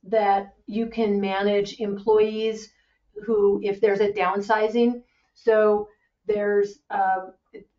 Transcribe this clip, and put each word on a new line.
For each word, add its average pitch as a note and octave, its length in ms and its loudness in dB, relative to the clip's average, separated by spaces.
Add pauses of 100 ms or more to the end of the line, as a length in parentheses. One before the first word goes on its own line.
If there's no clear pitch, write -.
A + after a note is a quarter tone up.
that G3 500 0 (120)
you A3 200 -4
can G#3 340 0
manage G3+ 600 -2
employees G#3+ 920 0 (540)
who, G3+ 360 2
if G3 180 -4
there's G3+ 200 2
a G3+ 120 0
downsizing, G#3+ 880 0 (320)
so G#3+ 540 2 (380)
there's, G3+ 520 0 (120)
uh, F#3+ 400 -2 (480)